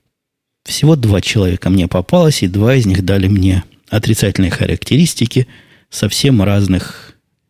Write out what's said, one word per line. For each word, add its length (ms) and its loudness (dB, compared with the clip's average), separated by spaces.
Всего 320 2
два 240 2
человека 500 -2
мне 180 2
попалось, 540 0
и 60 0
два 260 2
из 120 2
них 180 0
дали 240 0
мне 360 2
отрицательные 600 -2
характеристики 960 -2
совсем 540 0
разных 720 -2